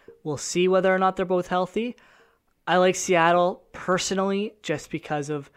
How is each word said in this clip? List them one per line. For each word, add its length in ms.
We'll 160
see 300
whether 260
or 60
not 160
they're 100
both 220
healthy. 480
I 80
like 200
Seattle 760
personally 880
just 300
because 380
of 280